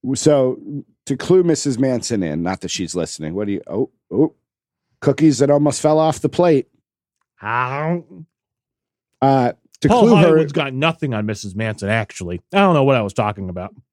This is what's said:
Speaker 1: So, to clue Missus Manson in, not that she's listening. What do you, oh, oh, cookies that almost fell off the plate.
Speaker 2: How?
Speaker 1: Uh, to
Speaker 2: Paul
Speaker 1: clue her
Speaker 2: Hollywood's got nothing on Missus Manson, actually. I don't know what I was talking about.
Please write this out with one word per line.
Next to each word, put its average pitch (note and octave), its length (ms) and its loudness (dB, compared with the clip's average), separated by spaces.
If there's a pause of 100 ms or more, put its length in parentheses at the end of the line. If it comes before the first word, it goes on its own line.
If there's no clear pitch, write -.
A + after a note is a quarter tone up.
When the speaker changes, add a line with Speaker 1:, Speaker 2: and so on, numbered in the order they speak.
(160)
Speaker 1:
So, C3+ 420 2 (480)
to C#3 120 -4
clue F#3 260 4
Missus C#3+ 340 0
Manson A#2+ 460 -2
in, D#2+ 200 -4
not F#2 180 -6
that F2+ 100 -10
she's F2 240 -8
listening. D#2+ 400 -6
What G2+ 120 -6
do G2+ 60 -6
you, F#2 140 -6
oh, G2 220 -6 (220)
oh, D#3 220 0 (680)
cookies C#3+ 380 2
that C#3+ 120 2
almost D3 300 0
fell D3+ 180 2
off D#3+ 220 0
the D3+ 80 -2
plate. E3+ 380 2 (680)
Speaker 2:
How? C3+ 680 -4 (1160)
Speaker 1:
Uh, C3+ 320 2 (280)
to - 60 0
Speaker 2:
Paul A#3 140 4
Speaker 1:
clue A3+ 140 6
her D#3 120 6
Speaker 2:
Hollywood's D#3 260 2
got C#3 200 -4
nothing D3 400 -2
on G#2+ 120 -2
Missus G2+ 300 -8
Manson, G#2+ 340 -4
actually. F#2+ 520 -4 (120)
I G3 60 2
don't F#3+ 140 4
know C#3+ 100 4
what C3+ 120 4
I A#2+ 60 0
was G2+ 120 -6
talking G2+ 360 -4
about. F2+ 260 -12 (180)